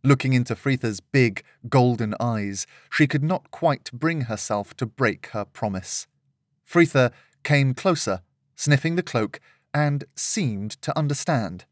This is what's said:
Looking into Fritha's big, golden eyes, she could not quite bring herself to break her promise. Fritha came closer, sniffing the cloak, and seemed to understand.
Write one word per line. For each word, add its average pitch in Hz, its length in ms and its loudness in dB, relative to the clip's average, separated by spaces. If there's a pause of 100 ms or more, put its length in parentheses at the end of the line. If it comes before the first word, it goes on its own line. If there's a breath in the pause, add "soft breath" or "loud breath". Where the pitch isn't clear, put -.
Looking 135 300 4
into 123 240 2
Fritha's 123 460 -2
big, 120 420 2 (240 soft breath)
golden 117 500 2
eyes, 104 480 -4 (240 soft breath)
she - 160 2
could 135 160 0
not 160 300 -4
quite - 400 -2
bring 151 300 -2
herself 107 560 -4
to 127 80 -2
break 110 480 -2
her 104 100 -4
promise. - 640 -6 (560)
Fritha 147 480 4 (320 soft breath)
came 139 300 2
closer, 127 480 -2 (340)
sniffing 147 400 2
the 175 80 0
cloak, - 380 -2 (320 soft breath)
and 147 320 0 (100)
seemed 107 680 -4
to - 140 -4
understand. 135 720 -2